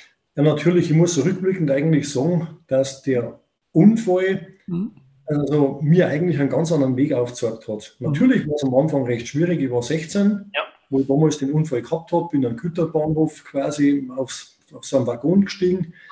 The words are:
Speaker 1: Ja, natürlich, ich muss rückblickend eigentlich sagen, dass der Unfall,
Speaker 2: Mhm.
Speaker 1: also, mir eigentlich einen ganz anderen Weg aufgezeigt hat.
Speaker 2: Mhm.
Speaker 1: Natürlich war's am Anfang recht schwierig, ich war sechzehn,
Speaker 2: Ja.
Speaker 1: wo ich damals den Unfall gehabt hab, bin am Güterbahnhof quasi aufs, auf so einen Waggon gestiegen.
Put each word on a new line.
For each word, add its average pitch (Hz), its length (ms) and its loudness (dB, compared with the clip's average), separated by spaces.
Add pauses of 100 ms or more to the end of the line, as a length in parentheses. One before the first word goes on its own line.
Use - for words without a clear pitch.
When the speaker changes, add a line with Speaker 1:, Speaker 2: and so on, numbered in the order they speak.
(360)
Speaker 1:
Ja, 143 60 0
natürlich, 160 480 2
ich 151 80 4
muss 170 260 2
rückblickend 185 460 0
eigentlich 143 400 2
sagen, 165 380 -2 (200)
dass 135 360 -2
der 123 360 -2 (320)
Unfall, 185 760 4 (200)
Speaker 2:
Mhm. 185 240 -6 (340)
Speaker 1:
also, 143 560 0
mir 160 260 4
eigentlich 151 320 -2
einen 139 100 0
ganz 160 220 0
anderen 131 260 2
Weg 147 160 0
aufgezeigt 120 540 -4
hat. 107 320 -10
Speaker 2:
Mhm. 123 80 -6
Speaker 1:
Natürlich 190 400 2
war's 147 160 -4
am 127 120 0
Anfang 143 300 2
recht 120 220 -4
schwierig, 165 320 0
ich 131 120 -2
war 120 100 -2
sechzehn, 202 720 -2
Speaker 2:
Ja. 175 80 -4 (280)
Speaker 1:
wo 135 120 0
ich 127 60 -4
damals 147 320 2
den 139 120 -2
Unfall 151 300 0
gehabt - 320 -6
hab, 165 160 -2
bin 135 160 0
am 117 100 -4
Güterbahnhof 160 880 -2
quasi 143 720 -2
aufs, - 420 -8 (140)
auf - 140 -18
so 139 120 -2
einen 120 100 0
Waggon 160 380 2
gestiegen. 180 480 -2 (180)